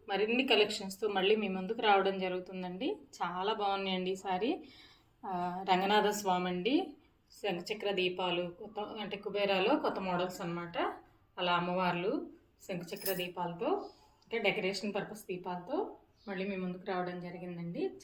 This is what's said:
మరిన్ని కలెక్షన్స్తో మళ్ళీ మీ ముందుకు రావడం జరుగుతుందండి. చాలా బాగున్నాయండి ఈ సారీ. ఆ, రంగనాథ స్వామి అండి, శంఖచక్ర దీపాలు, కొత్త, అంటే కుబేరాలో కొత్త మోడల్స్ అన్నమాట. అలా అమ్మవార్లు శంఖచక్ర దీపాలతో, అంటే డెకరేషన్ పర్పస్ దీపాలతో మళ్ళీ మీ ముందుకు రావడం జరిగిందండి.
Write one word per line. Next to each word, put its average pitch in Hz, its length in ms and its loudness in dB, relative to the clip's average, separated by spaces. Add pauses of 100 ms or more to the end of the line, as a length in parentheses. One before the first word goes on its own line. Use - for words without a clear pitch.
మరిన్ని 214 380 2
కలెక్షన్స్తో 208 640 2
మళ్ళీ 202 280 4
మీ 208 120 0
ముందుకు 190 340 -4
రావడం 196 360 6
జరుగుతుందండి. 185 800 -2 (260)
చాలా 180 300 0
బాగున్నాయండి 196 580 0
ఈ 190 40 -2
సారీ. 196 460 0 (680)
ఆ, 180 440 -2
రంగనాథ 196 380 6
స్వామి 180 400 2
అండి, 196 380 2 (560)
శంఖచక్ర 196 500 -2
దీపాలు, 180 680 0
కొత్త, 208 220 -8 (200)
అంటే 202 160 -6
కుబేరాలో 196 600 2
కొత్త 208 240 -2
మోడల్స్ 180 400 0
అన్నమాట. 170 380 -4 (600)
అలా 180 140 2
అమ్మవార్లు 180 720 2 (420)
శంఖచక్ర 190 440 -2
దీపాలతో, 180 540 -4 (560)
అంటే - 160 -6
డెకరేషన్ 196 560 0
పర్పస్ 196 340 -6
దీపాలతో 185 680 -4 (320)
మళ్ళీ 190 200 -4
మీ 196 80 -4
ముందుకు 180 300 -6
రావడం 180 340 -2
జరిగిందండి. 175 680 -6 (140)